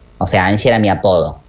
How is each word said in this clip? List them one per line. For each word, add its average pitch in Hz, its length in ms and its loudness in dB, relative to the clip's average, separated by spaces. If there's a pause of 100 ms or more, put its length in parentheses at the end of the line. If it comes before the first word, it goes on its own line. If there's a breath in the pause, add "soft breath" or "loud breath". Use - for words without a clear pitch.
(180)
O 90 100 -4
sea, 92 200 0
Angie 104 220 0
era 113 100 2
mi 104 100 2
apodo. 92 600 0